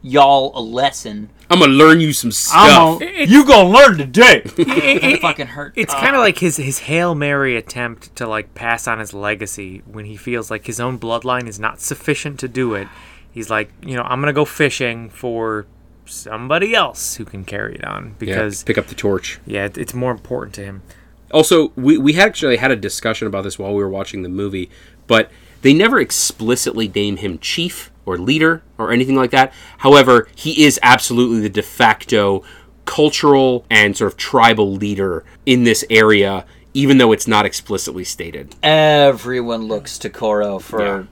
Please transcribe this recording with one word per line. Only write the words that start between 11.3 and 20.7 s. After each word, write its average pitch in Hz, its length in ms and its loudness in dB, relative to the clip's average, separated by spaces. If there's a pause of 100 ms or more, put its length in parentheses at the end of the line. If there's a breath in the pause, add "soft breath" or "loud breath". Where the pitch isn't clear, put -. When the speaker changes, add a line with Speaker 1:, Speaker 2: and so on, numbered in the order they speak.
Speaker 3:
is 101 120 -16
not 107 220 -14
sufficient 143 600 -8
to 135 80 -10
do 120 260 -6
it. 98 140 -10 (420 soft breath)
He's 113 200 -14
like, 107 200 -4 (120)
you 131 140 -12
know, 120 60 -6
"I'm 127 180 -6
gonna 147 120 -2
go 147 120 0
fishing 117 680 -6
for 113 560 -8 (400)
somebody 135 680 -6
else 160 420 -6
who 110 80 -12
can 95 200 -16
carry 104 320 -12
it - 80 -14
on," 92 220 -12
Speaker 2:
Yeah, 110 120 -18
Speaker 3:
because 104 460 -8
Speaker 2:
pick 110 140 -2
up - 100 -6
the - 60 -18
torch. - 520 -6
Speaker 3:
Yeah, 101 200 -8
it, 98 120 -12
it's - 160 -12
more 123 180 -6
important - 420 -12
to 101 100 -16
him. 98 180 -18 (480 soft breath)